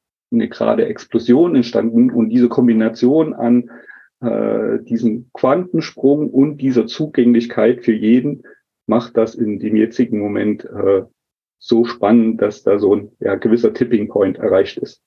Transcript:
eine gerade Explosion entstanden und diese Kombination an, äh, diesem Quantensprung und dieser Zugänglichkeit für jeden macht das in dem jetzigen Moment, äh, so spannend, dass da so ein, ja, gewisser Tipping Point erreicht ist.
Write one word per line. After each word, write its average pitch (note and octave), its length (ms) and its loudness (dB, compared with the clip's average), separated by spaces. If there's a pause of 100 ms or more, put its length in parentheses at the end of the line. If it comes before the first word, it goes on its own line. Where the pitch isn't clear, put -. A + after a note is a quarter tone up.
(320)
eine A2+ 160 0
gerade A2 380 -2
Explosion B2+ 720 0
entstanden A#2 560 0
und A#2 180 0
diese A#2+ 200 2
Kombination B2 840 2
an, A#2+ 360 0 (520)
äh, A2 640 -2
diesem A#2 500 -4
Quantensprung D3+ 960 -2
und C#3+ 280 0
dieser B2 280 0
Zugänglichkeit A#2+ 1000 0
für A2+ 100 2
jeden A#2+ 500 0 (420)
macht A#2 320 -2
das A2+ 160 0
in G#2+ 240 -4
dem G#2+ 180 -4
jetzigen A2 440 0
Moment, G#2 460 -4
äh, G2 360 0 (600)
so A#2 220 2
spannend, A2+ 560 0
dass G#2 220 -4
da G2+ 160 2
so G2+ 160 2
ein, G#2 240 -4
ja, G2+ 160 -2
gewisser A#2 360 2
Tipping A2 360 -2
Point G2 320 -2
erreicht G2 400 0
ist. - 280 -10